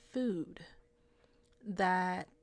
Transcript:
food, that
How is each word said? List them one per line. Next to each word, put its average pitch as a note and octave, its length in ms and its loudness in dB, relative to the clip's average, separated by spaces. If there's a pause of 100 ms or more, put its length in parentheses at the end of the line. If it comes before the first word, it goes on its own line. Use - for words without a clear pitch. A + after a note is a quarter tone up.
(120)
food, F#3+ 500 -2 (1040)
that F#3 640 2 (140)